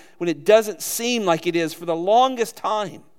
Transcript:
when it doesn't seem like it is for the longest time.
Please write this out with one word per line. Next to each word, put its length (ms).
when 100
it 160
doesn't 380
seem 420
like 240
it 80
is 180
for 120
the 100
longest 600
time. 460